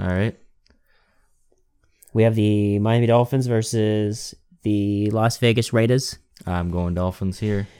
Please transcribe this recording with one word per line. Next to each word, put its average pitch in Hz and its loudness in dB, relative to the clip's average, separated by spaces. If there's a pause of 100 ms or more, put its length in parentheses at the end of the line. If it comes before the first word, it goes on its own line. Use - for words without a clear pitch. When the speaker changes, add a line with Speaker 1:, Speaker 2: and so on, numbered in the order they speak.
Speaker 1:
All 92 -6
right. 95 -2 (1800)
Speaker 2:
We 113 2
have 113 4
the 104 2
Miami 113 2
Dolphins 123 2
versus 110 -2 (280)
the 104 0
Las 110 0
Vegas 117 0
Raiders. 120 0 (280)
Speaker 1:
I'm 87 -2
going 87 -2
Dolphins 92 -4
here. 101 -2 (140)